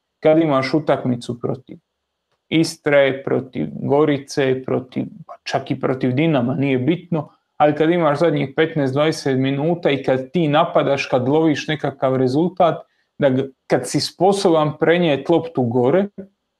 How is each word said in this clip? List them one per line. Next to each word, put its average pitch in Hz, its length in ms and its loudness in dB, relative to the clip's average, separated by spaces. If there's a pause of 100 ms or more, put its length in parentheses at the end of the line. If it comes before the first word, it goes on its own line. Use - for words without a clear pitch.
(200)
kad 156 200 4
imaš 139 340 0
utakmicu 127 640 -2
protiv - 380 -8 (720)
Istre, 143 760 2
protiv 131 480 -4
Gorice, 135 920 0
protiv, 127 380 -4 (240)
pa - 60 -18 (100)
čak 131 280 -6
i 131 80 -4
protiv 131 320 -2
Dinama, 135 440 0
nije 135 220 0
bitno, 151 520 -2 (280)
ali 151 180 2
kad 156 140 2
imaš 160 300 2
zadnjih 147 360 0
petnaest, 151 380 0
dvadeset 147 460 0
minuta 147 500 0
i 139 140 -2
kad 131 280 -2
ti 170 160 0
napadaš, 147 580 0
kad 123 240 0
loviš 156 380 2
nekakav 139 480 -2
rezultat, 160 600 0 (420)
da 143 120 2
ga, 131 140 0 (240)
kad 139 220 -2
si 151 100 -2
sposoban 165 800 2
prenijet 160 500 2
loptu 160 340 0
gore, 127 440 2 (520)